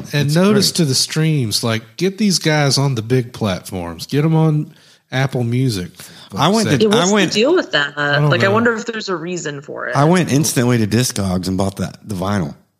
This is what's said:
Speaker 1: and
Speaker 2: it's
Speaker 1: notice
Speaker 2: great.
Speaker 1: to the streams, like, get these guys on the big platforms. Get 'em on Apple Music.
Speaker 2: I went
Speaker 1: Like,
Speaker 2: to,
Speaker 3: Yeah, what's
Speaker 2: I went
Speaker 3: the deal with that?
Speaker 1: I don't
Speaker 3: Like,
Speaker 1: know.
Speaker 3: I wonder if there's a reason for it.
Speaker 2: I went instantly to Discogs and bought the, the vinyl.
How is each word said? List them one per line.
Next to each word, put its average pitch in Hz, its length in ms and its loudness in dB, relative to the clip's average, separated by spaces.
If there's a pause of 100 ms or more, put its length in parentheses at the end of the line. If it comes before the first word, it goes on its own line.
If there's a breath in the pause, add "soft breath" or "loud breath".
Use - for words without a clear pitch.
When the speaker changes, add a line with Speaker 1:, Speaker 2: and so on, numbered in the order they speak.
(140)
Speaker 1:
and 147 140 0
Speaker 2:
it's 147 80 0
Speaker 1:
notice 196 340 4
Speaker 2:
great. - 80 -6
Speaker 1:
to 170 80 2
the 131 100 0
streams, 151 680 0
like, 113 200 -2 (140)
get 190 200 -2
these 202 220 2
guys 147 400 2
on 139 160 0
the 110 80 -4
big 123 300 0
platforms. 87 720 -6
Get 143 180 0
'em 160 100 2
on 151 380 2 (380 soft breath)
Apple 131 320 -2
Music. 117 480 -2 (440 loud breath)
Speaker 2:
I 143 120 2
went 214 220 2
Speaker 1:
Like, - 100 2
Speaker 2:
to, 214 60 4
Speaker 3:
Yeah, 214 100 4
what's 175 160 2
Speaker 2:
I - 20 2
went 196 200 2
Speaker 3:
the 208 80 0
deal 285 120 4
with - 200 0
that? 143 220 -2
Speaker 1:
I 143 180 -2
don't 147 180 2
Speaker 3:
Like, 175 100 2
Speaker 1:
know. 196 80 2
Speaker 3:
I 202 40 2
wonder 233 200 2
if 220 140 -8
there's 220 220 -6
a 185 60 -2
reason 156 460 -8
for 120 280 -12
it. 123 60 -4
Speaker 2:
I 139 100 4
went 175 260 2
instantly 123 480 2
to 110 80 0
Discogs 98 600 0
and 92 80 -2
bought 98 200 -2
the, 92 180 -6 (100)
the 104 120 -8
vinyl. 92 400 -2 (240)